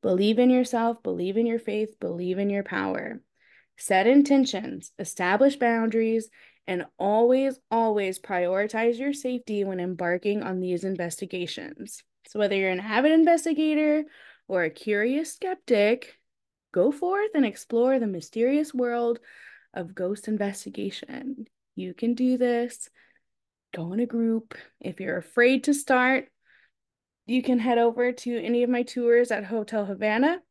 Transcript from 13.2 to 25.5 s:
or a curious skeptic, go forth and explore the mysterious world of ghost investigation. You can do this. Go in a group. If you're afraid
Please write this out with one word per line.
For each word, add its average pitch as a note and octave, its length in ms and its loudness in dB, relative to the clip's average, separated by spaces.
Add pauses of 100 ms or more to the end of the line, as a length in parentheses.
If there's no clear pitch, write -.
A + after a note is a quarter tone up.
or F3+ 160 0
a D#3+ 60 -2
curious A3+ 640 -2
skeptic, B3 840 0 (540)
go A3+ 180 2
forth G4 440 -2
and C#4+ 100 2
explore A#3 540 0
the A#3 80 -2
mysterious A#3 680 -2
world A#3+ 460 -2 (560)
of F#3 200 -12
ghost G3 340 -6
investigation. G#3 1160 -8 (280)
You F#3 200 -8
can A#3 200 -2
do B3+ 240 0
this. A#3+ 500 -2 (840)
Go E3+ 180 -8
in G#3+ 80 -2
a A#3+ 60 0
group. A3+ 500 -2 (240)
If F#3 200 -10
you're F3+ 160 -4
afraid B3 480 2